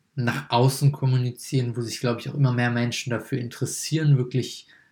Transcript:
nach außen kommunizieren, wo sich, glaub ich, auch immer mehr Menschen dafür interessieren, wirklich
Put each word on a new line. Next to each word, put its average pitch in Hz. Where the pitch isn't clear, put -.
nach 127
außen 135
kommunizieren, 127
wo 123
sich, 110
glaub 117
ich, -
auch 135
immer 135
mehr 120
Menschen 120
dafür 117
interessieren, 143
wirklich -